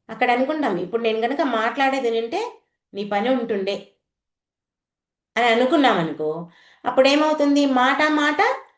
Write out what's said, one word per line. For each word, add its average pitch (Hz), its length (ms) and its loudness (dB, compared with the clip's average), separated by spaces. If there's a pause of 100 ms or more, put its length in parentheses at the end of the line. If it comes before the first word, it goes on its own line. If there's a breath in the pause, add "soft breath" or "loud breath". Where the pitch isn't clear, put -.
(100)
అక్కడ 240 200 0
అనుకుంటాం, 262 460 0
ఇప్పుడు 185 260 -4
నేను 220 160 0
గనక 247 220 -2
మాట్లాడేది 247 680 0
వింటే 233 520 -4 (320)
నీ 208 140 -8
పని 208 200 -2
ఉంటుండే 208 640 -4 (1400)
అని 240 100 2
అనుకున్నాం 247 520 2
అనుకో, 160 520 -6 (340 soft breath)
అప్పుడేమవుతుంది? 285 840 2
మాట 269 420 2
మాట 302 300 0 (400)